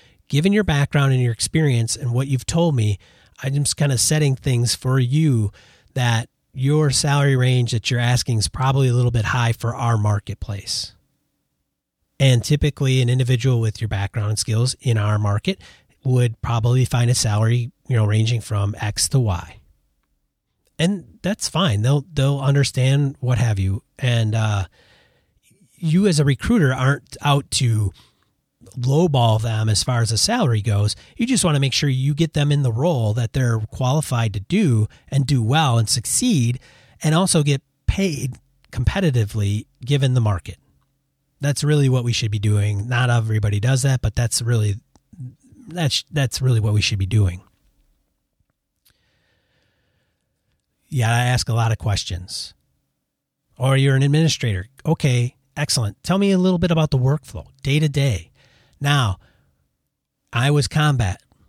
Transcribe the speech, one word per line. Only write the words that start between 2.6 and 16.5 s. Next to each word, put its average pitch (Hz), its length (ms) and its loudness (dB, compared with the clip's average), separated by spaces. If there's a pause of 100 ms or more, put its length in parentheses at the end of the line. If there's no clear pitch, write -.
me, 104 240 0 (420)
I'm 135 120 -4
just 143 240 -2
kinda 139 200 0
setting 151 380 0
things 120 400 -2
for 131 240 -2
you 127 540 2 (400)
that 117 360 -2 (240)
your 143 380 2
salary 143 460 2
range 127 340 2
that 113 180 -4
you're 120 100 -2
asking 120 380 0
is 104 120 -2
probably 131 400 0
a 120 40 2
little 120 180 2
bit 117 140 0
high 117 280 0
for 120 200 -6
our 117 240 0
marketplace." 101 960 -4 (1300)
And 127 240 4
typically 139 580 0
an 120 80 0
individual 127 520 0
with 110 180 -2
your 110 80 -4
background 104 420 -4
and 107 100 -2
skills 113 420 -2
in 117 160 0
our 104 200 0
market 104 440 -2 (420)
would 123 380 0
probably 120 420 0